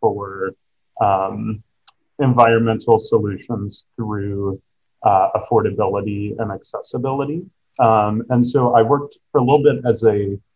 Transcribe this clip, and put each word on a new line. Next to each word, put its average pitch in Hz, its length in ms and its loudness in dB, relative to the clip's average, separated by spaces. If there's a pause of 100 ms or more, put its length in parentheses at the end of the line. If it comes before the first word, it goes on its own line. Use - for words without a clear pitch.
for, 98 540 -4 (460)
um, 104 640 -2 (560)
environmental 117 800 4
solutions 101 880 -4 (100)
through, 101 640 -6 (420)
uh, 95 320 2
affordability 104 1040 -2
and 110 140 -6
accessibility. 139 920 -8 (340)
Um, 110 520 2
and 120 160 2
so 123 280 0
I 117 80 6
worked 139 360 -2 (120)
for - 80 0
a 127 60 0
little 139 180 2
bit 127 220 2
as 113 200 0
a, 101 340 0 (180)